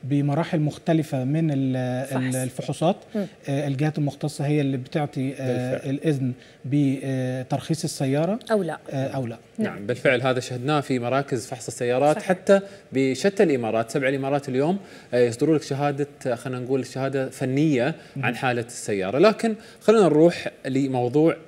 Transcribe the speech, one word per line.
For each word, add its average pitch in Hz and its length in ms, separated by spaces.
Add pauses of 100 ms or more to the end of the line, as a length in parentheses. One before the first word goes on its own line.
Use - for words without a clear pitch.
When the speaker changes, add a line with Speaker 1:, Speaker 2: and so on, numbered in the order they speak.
Speaker 1:
بمراحل 143 560
مختلفة 151 640
من 156 260
ال-، 127 560
Speaker 2:
فحص. 131 280
Speaker 1:
ال-، - 20
الفحوصات، 131 600 (180)
Speaker 2:
مم. 208 120 (220)
Speaker 1:
آه، 139 200
الجهات 151 300
المختصة 147 480
هي 151 140
اللي 135 160
بتعطي، 139 640
آه، 127 340
Speaker 3:
بالفعل. 135 220
Speaker 1:
الإذن 135 380 (320)
بترخيص 135 1200
السيارة، 156 540 (120)
Speaker 2:
أو 214 120
لا. 156 160 (120)
Speaker 1:
آه، 135 180
أو 135 180
لا. 117 120 (200)
Speaker 2:
نعم. 92 160
Speaker 3:
نعم، 101 120
بالفعل 123 360
هذا 127 180
شهدناه 127 400
في 135 180
مراكز 123 480
فحص - 200
السيارات، 131 500
Speaker 2:
صحيح. 190 120
Speaker 3:
حتى 190 320 (320)
بشتى 135 500
الإمارات، 117 480
سبع 135 180
الإمارات 139 400
اليوم، 143 300 (360)
آه، 123 40
يصدروا 123 380
لك 147 60
شهادة، 143 440 (200)
آه، 123 80
خلينا 127 260
نقول 127 260
شهادة 131 440
فنية 139 640 (220)
Speaker 1:
مهم. 135 80
Speaker 3:
عن 117 120
حالة 120 300
السيارة. 101 520
لكن 214 360 (260)
خلينا 220 220
نروح 165 460 (180)
لموضوع 135 680 (120)